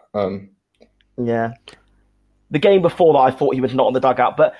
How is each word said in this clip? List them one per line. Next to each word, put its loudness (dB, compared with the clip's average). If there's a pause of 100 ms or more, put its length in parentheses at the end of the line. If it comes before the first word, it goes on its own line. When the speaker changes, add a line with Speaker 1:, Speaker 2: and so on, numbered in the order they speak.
(120)
Speaker 1:
Um, -6 (680)
Speaker 2:
Yeah. -4 (1000)
The -2
game 2
before 2
that, 4
I 4
thought -2
he -4
was -4
not 2
on 0
the -2
dugout, 0
but, 2